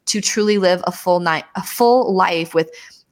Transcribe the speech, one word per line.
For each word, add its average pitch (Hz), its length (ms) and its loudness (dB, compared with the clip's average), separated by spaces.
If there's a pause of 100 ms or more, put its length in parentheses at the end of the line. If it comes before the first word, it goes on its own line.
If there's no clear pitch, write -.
to 208 140 -4
truly 208 380 0
live 180 280 2
a 185 60 -4
full 180 280 0
night, 165 240 -2 (100)
a 185 80 -8
full 240 520 2
life 170 400 0
with 160 160 0 (420)